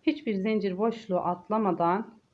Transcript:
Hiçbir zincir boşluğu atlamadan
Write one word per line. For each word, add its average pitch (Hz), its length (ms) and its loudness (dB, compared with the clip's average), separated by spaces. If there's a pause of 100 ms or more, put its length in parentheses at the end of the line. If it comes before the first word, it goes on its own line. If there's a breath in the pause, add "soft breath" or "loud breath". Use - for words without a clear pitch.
Hiçbir 294 320 0
zincir 196 420 0
boşluğu 214 420 -2
atlamadan 180 1000 0 (140)